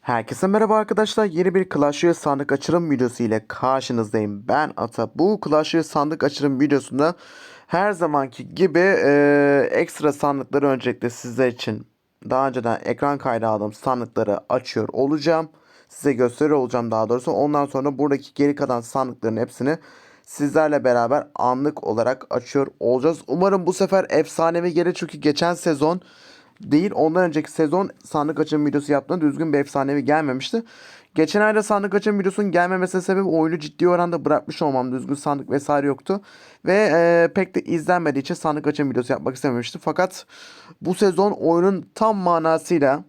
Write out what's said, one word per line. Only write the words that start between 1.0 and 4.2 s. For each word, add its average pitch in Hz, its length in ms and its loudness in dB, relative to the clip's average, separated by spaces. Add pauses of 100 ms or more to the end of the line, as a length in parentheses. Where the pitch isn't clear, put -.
Yeni 180 300 0
bir 185 140 0
Clash 143 360 0
Royale 170 100 4
sandık 139 380 -2
açılım 160 380 0
videosu 123 320 0
ile 110 260 0
karşınızdayım. 113 1000 -2